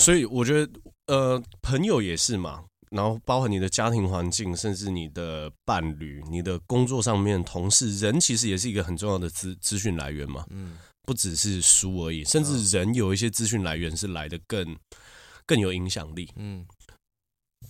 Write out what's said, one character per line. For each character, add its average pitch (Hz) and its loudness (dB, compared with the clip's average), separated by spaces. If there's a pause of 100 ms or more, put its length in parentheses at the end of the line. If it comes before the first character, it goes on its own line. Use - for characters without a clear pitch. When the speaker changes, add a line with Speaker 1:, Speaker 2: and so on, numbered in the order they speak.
Speaker 1:
所 175 8
以 143 4
我 120 0
觉 151 2
得， - -12 (280)
呃， 127 2 (180)
朋 131 0
友 170 2
也 90 -2
是 107 0
嘛， 82 -6 (280)
然 101 0
后 110 0
包 131 2
含 120 2
你 101 2
的 95 0
家 113 2
庭 104 2
环 87 0
境， 90 -2
甚 101 -2
至 98 -6
你 85 -4
的 78 -8 (140)
伴 98 0 (180)
侣、 73 -12
你 87 -2
的 87 -2
工 127 4
作 123 -2
上 104 2
面 101 2
的 87 0
同 90 -4
事， 104 2
人 107 2
其 127 2
实 117 0
也 95 2
是 117 -2
一 104 -4
个 98 0
很 85 -4
重 104 -2
要 95 2
的 87 -4
资-， 92 -8
资 104 -2
讯 98 0
来 73 -6
源 73 -6
嘛。 67 -8
Speaker 2:
嗯。 90 -12 (260)
Speaker 1:
不 131 -4
只 90 -2
是 95 0
书 95 4
而 82 -2
已， 78 -4
甚 151 2
至 110 2
人 98 2
有 104 2
一 98 2
些 113 2
资 110 0
讯 104 0
来 80 -2
源 82 -4
是 104 -4
来 78 -6
得 85 -8
更， 90 -4
Speaker 2:
嗯。 78 -12 (680)
Speaker 1:
更 143 6
有 92 2
影 92 -2
响 78 -6
力。 87 -10
Speaker 2:
嗯。 98 -12 (1040)